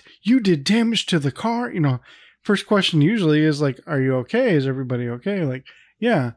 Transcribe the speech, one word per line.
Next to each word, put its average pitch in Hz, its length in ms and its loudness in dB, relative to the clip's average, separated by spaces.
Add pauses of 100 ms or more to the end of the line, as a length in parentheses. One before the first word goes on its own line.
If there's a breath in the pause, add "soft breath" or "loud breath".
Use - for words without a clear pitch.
(220 loud breath)
You 247 180 2
did 175 240 0
damage 226 440 0
to 170 120 0
the 139 140 -2
car?" 233 360 -4
You 190 120 -4
know, 131 180 0 (420 loud breath)
first - 240 -2
question 180 360 2
usually 160 400 2
is 151 200 2
like, 135 260 -2
"Are 135 120 -2
you 131 180 0
okay? 220 380 0
Is 135 120 2
everybody 127 420 -4
okay?" 175 340 -4
Like, 131 220 -6 (340 loud breath)
"Yeah. 165 380 0